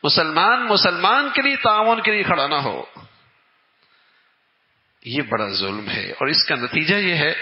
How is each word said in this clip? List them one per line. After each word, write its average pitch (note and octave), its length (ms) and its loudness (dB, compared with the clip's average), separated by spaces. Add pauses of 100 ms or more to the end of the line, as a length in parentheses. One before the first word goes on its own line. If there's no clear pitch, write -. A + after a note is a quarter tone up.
मुसलमान F3 580 2
मुसलमान G#3 680 2
के C#4 100 0
लिए C4+ 160 0
ताउन A3 440 2
के G#3+ 100 0
लिए G#3 120 0
खड़ा C#3+ 240 0
ना D3 100 0
हो। G#2+ 320 -4 (2250)
ये C3 180 -6
बड़ा G#2+ 320 -2
जुल्म G2 340 -4
है। G2 220 -6
और C3+ 180 -4
इसका D3+ 260 0
नतीजा D#3 420 -2
ये F#3+ 180 0
है D3+ 160 2 (100)